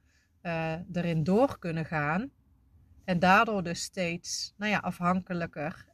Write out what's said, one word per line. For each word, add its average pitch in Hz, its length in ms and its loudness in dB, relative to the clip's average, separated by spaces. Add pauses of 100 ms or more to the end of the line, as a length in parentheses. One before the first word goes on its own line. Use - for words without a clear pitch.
(400)
eh, 160 340 -2 (180)
erin 170 320 0
door 220 340 4
kunnen 165 260 -4
gaan. 160 460 -2 (760)
En 180 140 0
daardoor 202 440 6
dus 170 200 -6
steeds, - 760 -6
nou 208 140 -2
ja, 196 80 2
afhankelijker 175 1160 -2